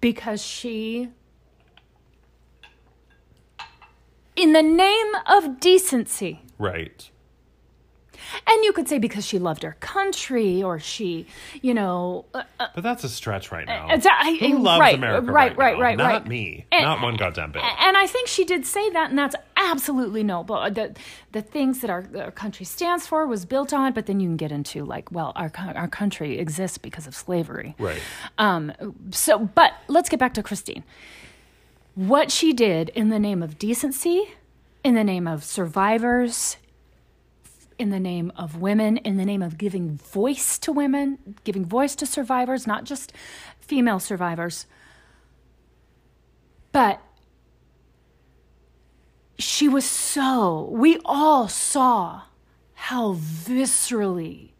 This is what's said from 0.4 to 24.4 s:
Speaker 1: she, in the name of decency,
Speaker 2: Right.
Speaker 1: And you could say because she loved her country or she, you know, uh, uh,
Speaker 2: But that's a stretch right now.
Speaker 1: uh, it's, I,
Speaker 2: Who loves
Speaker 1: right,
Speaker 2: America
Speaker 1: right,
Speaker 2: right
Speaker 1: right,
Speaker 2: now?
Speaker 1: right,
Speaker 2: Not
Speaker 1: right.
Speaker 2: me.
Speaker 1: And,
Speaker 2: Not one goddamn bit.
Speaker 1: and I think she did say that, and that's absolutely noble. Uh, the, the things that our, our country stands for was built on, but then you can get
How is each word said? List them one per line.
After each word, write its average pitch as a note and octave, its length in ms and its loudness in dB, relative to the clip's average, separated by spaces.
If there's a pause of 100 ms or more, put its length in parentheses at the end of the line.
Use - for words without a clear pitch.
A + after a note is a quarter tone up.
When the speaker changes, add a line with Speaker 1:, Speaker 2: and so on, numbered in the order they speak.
Speaker 1:
she, A3+ 640 -8 (3250)
in E4+ 180 6
the D#4 100 10
name G4 480 4 (140)
of D#4+ 340 4
decency, B3+ 800 2 (160)
Speaker 2:
Right. F2+ 520 -8 (1400)
Speaker 1:
And A4 160 6
you G#4 100 4
could D4 140 -2
say D4 120 0
because G#3 260 -4
she G3 140 -2
loved E3 240 -4
her D#3 160 -12
country A#3+ 840 -2
or F3 160 -2
she, E3 480 -8 (340)
you B3+ 120 0
know, F3+ 600 -2
uh, B3+ 100 -10 (160)
uh, - 160 -4
Speaker 2:
But E3+ 80 -8
that's A#3+ 200 -4
a C3 60 -6
stretch G#2 420 -8
right E2+ 160 -10
now. D#2+ 220 -8
Speaker 1:
uh, D#4+ 60 4
it's, - 140 2
I, D#4+ 300 4
Speaker 2:
Who C#4 200 4
loves E4 200 6
Speaker 1:
right, B3 160 10
Speaker 2:
America C3 360 0
Speaker 1:
right, C4+ 260 6
Speaker 2:
right - 0 -
Speaker 1:
right, B3+ 200 4
Speaker 2:
now? - 40 0
Speaker 1:
right, A#3+ 160 2
Speaker 2:
Not - 100 4 (160)
Speaker 1:
right. - 40 -10
Speaker 2:
me. G#2 440 -8
Speaker 1:
And, E4+ 120 4
Speaker 2:
Not C#3+ 180 0
one A#2+ 140 -2
goddamn E2 360 -4
bit. - 120 -6
Speaker 1:
and F4+ 340 2
I G4 100 4
think B4 200 -4
she - 180 0
did E4+ 200 -2
say G#4 260 -2
that, D#4+ 180 0
and C4+ 100 0
that's C#4+ 160 -2 (220)
absolutely C4 680 0
noble. F#3+ 320 -4
Uh, D3 140 -2
the, G#3+ 260 -6 (360)
the G#3+ 100 -6
things C4 400 -2
that A3 80 -6
our, F#3 160 -6 (120)
our - 140 -10
country F#3+ 340 -10
stands F4 420 -4
for D#4 200 0
was G#3 180 -4
built C4+ 280 -2
on, C4+ 200 2
but A3 120 -4
then G3 140 -2
you F#3 100 0
can E3 80 -2
get D3+ 140 -6